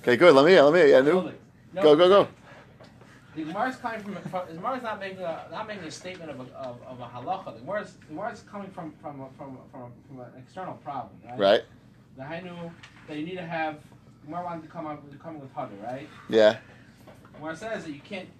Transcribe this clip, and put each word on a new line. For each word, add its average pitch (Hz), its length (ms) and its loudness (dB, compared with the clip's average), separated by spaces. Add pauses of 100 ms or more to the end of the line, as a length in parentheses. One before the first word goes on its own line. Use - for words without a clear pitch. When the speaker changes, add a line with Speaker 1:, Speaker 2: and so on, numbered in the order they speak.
Speaker 1:
Okay, 120 140 4
good. 165 180 8
Let 135 120 8
me, 180 140 8
let 143 120 8
me, 160 180 6
yeah, 135 100 8
no. 156 320 0 (400)
Speaker 2:
No. 185 100 -4
Speaker 1:
Go, 151 140 8
go, 180 120 6
go. 190 200 6 (1040)
Speaker 2:
The 160 100 -10
Gemara 202 260 -4
is 262 60 -12
coming 226 240 -10
from, 196 140 -12 (160)
from, 180 180 -8
the 165 60 -16
Gemara 226 220 -6
is 247 80 -10
not 208 160 -8
making 190 180 -12
a, 165 320 -10
not 208 160 -12
making 202 180 -14
a 151 60 -14
statement 180 400 -16
of 131 100 -14
a, 127 160 -18
of, 123 300 -14
of 127 140 -16
a - 40 -14
halacha. 139 500 -10
The 104 60 -20
Gemara 190 220 -8
is, - 120 -18
the - 120 -20
Gemara 190 260 -12
is 208 100 -18
coming 196 280 -16
from, 165 220 -14 (100)
from, 135 240 -14 (100)
from, 135 220 -18 (140)
from, 123 200 -18 (160)
from 135 120 -18
an 123 60 -16 (120)
external 156 360 -14
problem, - 360 -12 (180)
right? 123 100 -14
Speaker 1:
Right. 101 240 4 (540)
Speaker 2:
The 131 60 -16
Hainu 170 480 -14 (380)
that 151 100 -12
you 156 80 -8
need 185 100 -12
to 180 100 -12
have, 160 280 -6 (460)
the - 60 -20
Gemara 175 180 -10
wanted 170 180 -10
to 156 60 -20
come 165 180 -14
up, 143 240 -14
to 139 80 -20
come 160 220 -16
with 131 140 -18
Hadar, 135 160 -10 (140)
right? 131 240 -10 (200)
Speaker 1:
Yeah. 110 300 4 (760)
Speaker 2:
The - 60 -20
Gemara 156 180 -12
says 214 280 -10
that 160 80 -14
you 139 80 -16
can't 190 280 -14 (120)